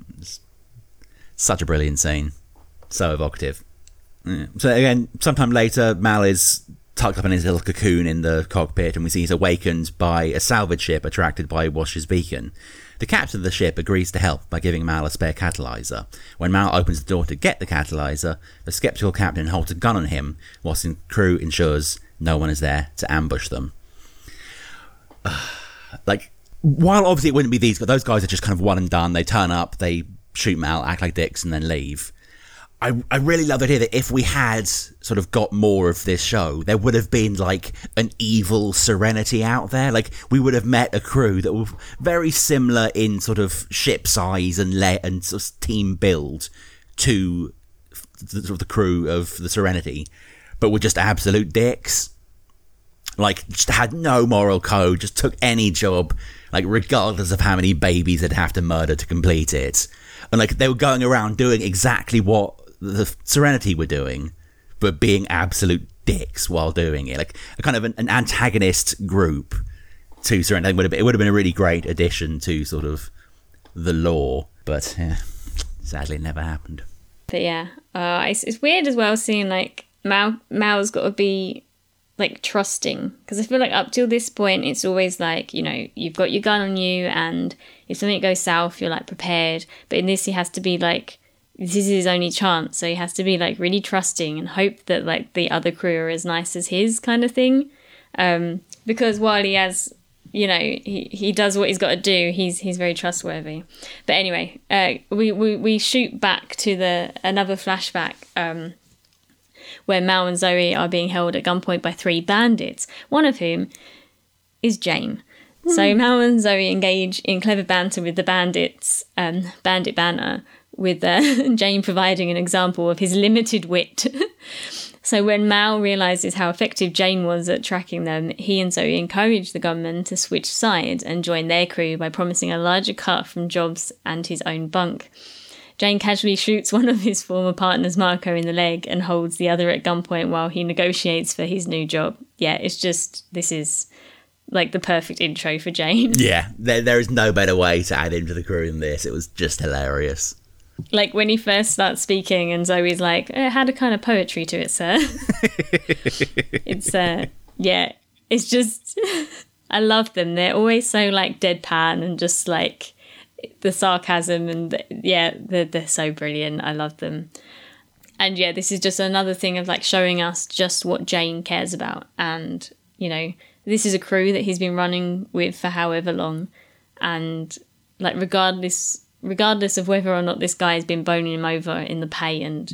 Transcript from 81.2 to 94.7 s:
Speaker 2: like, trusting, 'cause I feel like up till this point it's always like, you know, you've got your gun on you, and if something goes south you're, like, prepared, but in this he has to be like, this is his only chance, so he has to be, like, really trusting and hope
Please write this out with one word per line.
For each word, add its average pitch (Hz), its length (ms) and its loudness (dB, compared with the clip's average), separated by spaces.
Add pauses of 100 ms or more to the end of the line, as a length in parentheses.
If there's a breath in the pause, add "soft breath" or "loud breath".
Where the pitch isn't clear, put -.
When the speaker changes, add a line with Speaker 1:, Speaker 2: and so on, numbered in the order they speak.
Speaker 2:
like, - 260 -4
trusting, - 680 -2 (140)
'cause 208 140 -6
I - 20 0
feel 240 160 0
like 254 140 0
up 180 180 0
till 247 160 0
this 233 220 0
point 196 360 0
it's - 200 -4
always 185 340 0
like, 165 340 -4
you 165 100 -4
know, - 340 -6
you've 165 180 -6
got - 160 0
your 202 120 -2
gun 214 180 2
on 196 160 -2
you, 180 300 0
and 170 500 -2 (320 loud breath)
if 180 80 -6
something 202 240 0
goes 185 200 2
south 170 400 0
you're, 170 100 -2
like, - 180 -6
prepared, 165 560 -2 (240 loud breath)
but - 100 0
in 180 80 0
this 190 200 0
he 196 60 -4
has 180 180 -2
to 185 100 -6
be 185 180 0
like, 175 400 -2 (400)
this 180 160 -4
is 202 120 2
his 190 200 2
only 180 240 0
chance, 170 480 -2
so 175 80 -4
he 170 80 -2
has 175 200 -6
to 190 100 -2
be, 190 120 2
like, 175 220 -2
really 185 220 0
trusting 170 580 -4
and 175 120 -8
hope 196 360 -2